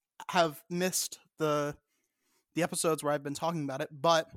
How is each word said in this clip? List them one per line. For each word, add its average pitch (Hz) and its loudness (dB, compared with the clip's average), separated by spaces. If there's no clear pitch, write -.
have 165 2
missed 175 -2
the, 147 0
the 160 2
episodes 160 0
where 147 2
I've 143 -2
been 143 -6
talking 165 -2
about 135 -4
it, 151 -6
but 160 2